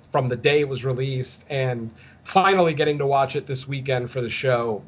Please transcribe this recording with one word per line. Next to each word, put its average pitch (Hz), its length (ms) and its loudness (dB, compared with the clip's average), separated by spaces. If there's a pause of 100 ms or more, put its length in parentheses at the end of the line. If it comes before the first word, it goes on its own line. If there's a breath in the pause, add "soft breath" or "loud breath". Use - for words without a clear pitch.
(120)
from 135 160 2
the 123 80 -2
day 143 240 4
it 143 80 0
was 123 160 -6
released, 131 680 -4
and 127 400 -2 (340 loud breath)
finally 190 500 4
getting 147 240 0
to 143 80 -2
watch 139 280 2
it 139 140 -4
this 131 180 -8
weekend 131 460 -2
for 131 80 -4
the 120 100 -2
show, 117 580 0